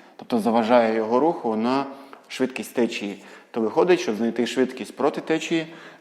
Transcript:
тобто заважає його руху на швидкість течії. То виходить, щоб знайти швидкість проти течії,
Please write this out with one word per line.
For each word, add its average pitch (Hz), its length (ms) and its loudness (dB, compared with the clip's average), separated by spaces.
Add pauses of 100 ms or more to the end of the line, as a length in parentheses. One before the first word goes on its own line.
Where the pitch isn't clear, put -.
(160)
тобто - 220 -2
заважає 113 560 4
його 113 260 2
руху 147 360 0
на 127 300 0 (420)
швидкість 127 460 -4
течії. 101 480 -2 (280)
То 120 100 -4
виходить, 165 400 4
щоб 110 160 -2
знайти 117 300 0
швидкість 127 500 -2
проти 143 240 0
течії, 160 460 -2 (340)